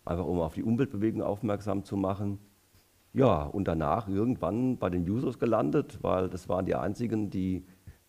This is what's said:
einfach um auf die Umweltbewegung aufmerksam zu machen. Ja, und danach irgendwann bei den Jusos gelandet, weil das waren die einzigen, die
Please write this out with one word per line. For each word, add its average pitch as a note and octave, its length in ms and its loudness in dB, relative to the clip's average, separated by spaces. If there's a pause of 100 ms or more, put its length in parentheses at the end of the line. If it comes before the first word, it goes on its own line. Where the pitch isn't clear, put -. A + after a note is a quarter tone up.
einfach E2+ 220 -2
um F2 140 2
auf D#2+ 140 0
die - 100 -4
Umweltbewegung A2+ 580 0
aufmerksam G2+ 640 -2
zu G#2 120 -6
machen. G2 440 -2 (720)
Ja, A2 300 6
und F#2+ 240 -2
danach E2 400 2
irgendwann A2 720 0
bei F#2+ 100 0
den F2 160 0
Jusos A#2+ 360 -2
gelandet, C3 600 2
weil F#2 300 2
das F2+ 180 -8
waren F#2 160 0
die F2 120 0
einzigen, G#2 520 -2
die F#2 380 -2 (420)